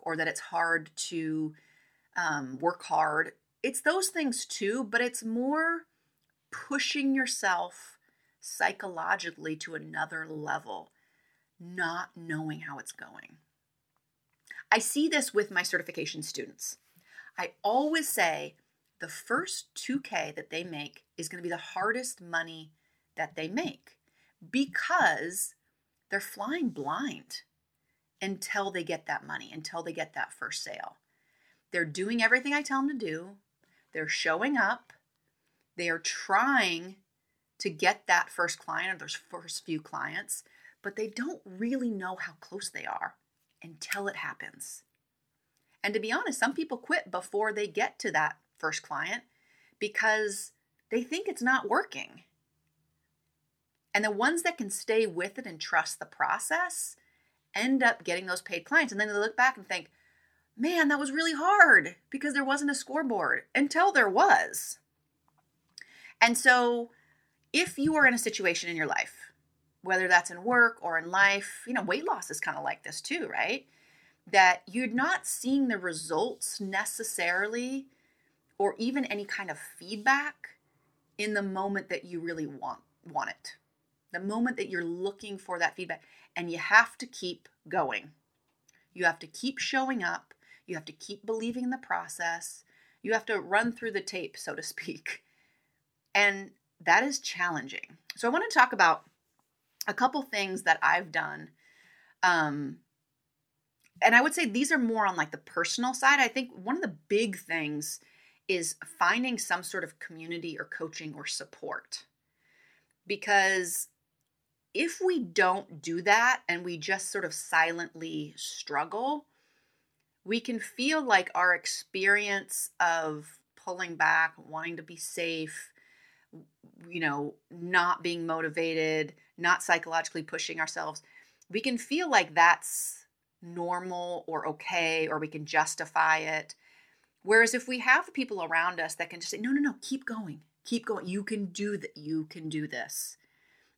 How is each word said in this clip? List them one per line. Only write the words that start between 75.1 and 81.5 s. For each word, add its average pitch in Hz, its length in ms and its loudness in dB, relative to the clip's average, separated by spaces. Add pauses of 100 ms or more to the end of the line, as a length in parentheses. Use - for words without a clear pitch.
seeing 269 420 2
the 214 100 0
results 170 800 -2
necessarily 214 1300 -2 (680)
or 202 200 2
even 254 280 0
any 202 180 -6
kind 196 260 -6
of 151 80 -6
feedback 262 920 -2 (680)
in 214 160 -2
the 208 80 2
moment 196 460 -2